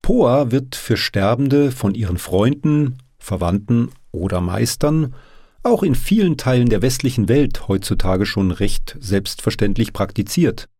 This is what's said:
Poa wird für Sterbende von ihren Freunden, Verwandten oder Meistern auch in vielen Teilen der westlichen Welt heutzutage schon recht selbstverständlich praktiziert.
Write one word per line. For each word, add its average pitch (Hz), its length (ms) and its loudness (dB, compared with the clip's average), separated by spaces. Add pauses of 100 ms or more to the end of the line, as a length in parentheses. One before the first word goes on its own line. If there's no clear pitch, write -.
Poa 139 500 2
wird 131 240 -2
für - 220 -2
Sterbende 131 720 0
von 98 220 -2
ihren 90 240 -2
Freunden, 139 800 0 (220)
Verwandten 101 720 -2 (200)
oder 90 300 -2
Meistern 127 720 0 (480)
auch 240 220 2
in 156 100 2
vielen 185 440 2
Teilen 123 320 2
der 101 120 2
westlichen 127 480 0
Welt 139 380 2
heutzutage 95 580 0
schon 95 260 0
recht - 480 0
selbstverständlich 101 920 -2
praktiziert. 107 760 -2 (120)